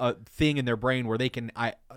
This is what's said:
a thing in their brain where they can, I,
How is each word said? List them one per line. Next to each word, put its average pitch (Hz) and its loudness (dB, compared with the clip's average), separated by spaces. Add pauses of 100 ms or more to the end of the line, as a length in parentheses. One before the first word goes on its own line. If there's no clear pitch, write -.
a 120 2
thing 147 0
in 135 0
their 120 2
brain 127 0
where 113 0
they 127 2
can, 117 -8
I, 113 -2 (220)